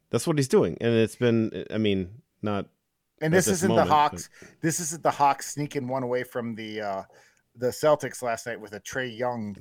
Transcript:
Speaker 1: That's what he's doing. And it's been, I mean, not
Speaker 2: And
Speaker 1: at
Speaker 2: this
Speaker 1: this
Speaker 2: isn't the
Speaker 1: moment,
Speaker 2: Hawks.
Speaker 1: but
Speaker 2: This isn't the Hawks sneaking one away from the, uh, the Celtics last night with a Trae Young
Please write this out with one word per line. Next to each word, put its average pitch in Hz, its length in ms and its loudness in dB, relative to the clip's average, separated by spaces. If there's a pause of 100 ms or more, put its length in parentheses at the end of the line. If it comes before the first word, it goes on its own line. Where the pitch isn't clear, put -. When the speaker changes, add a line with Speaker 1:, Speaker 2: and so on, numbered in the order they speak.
(100)
Speaker 1:
That's 120 160 -2
what 160 120 0
he's 135 100 0
doing. 131 320 4
And 117 140 2
it's 113 220 2
been, 117 540 2
I 104 80 -4
mean, 98 320 0 (320)
not 101 240 -4 (540)
Speaker 2:
And 160 120 0
Speaker 1:
at 185 60 6
Speaker 2:
this 180 80 4
Speaker 1:
this 190 120 0
Speaker 2:
isn't 185 100 2
the 220 80 4
Speaker 1:
moment, 160 140 4
Speaker 2:
Hawks. 147 380 2 (120)
Speaker 1:
but - 80 -20 (120)
Speaker 2:
This 160 200 -2
isn't 147 240 -8
the 147 60 6
Hawks 139 420 2
sneaking 143 360 -4
one 131 140 -2
away 123 220 0
from 117 300 -6
the, 107 260 -8
uh, 98 220 -4 (540)
the 120 120 -2
Celtics 143 540 2
last 117 240 -4
night 113 140 -6
with 104 120 -14
a 101 80 -10
Trae 127 360 -6
Young 117 440 -4